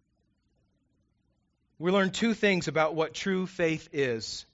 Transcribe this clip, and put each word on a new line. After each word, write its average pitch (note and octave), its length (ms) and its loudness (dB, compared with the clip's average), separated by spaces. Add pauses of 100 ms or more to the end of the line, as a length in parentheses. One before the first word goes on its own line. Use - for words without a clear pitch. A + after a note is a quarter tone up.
(1800)
We E3+ 120 0
learn F#3+ 200 4
two A3+ 220 0
things F#3+ 340 2
about D#3 280 0
what D#3 180 -2
true F#3 340 -2
faith D#3+ 460 -2
is B2+ 600 -4